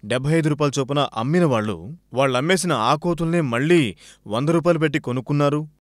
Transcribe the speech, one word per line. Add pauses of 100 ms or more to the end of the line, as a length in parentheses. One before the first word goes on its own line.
డెబ్బై
ఐదు
రూపాయల
చొప్పున (100)
అమ్మిన
వాళ్ళు, (220)
వాళ్ళు
అమ్మేసిన
ఆ
కోతుల్నే
మళ్ళీ (300)
వంద
రూపాయలు
పెట్టి
కొనుక్కున్నారు. (160)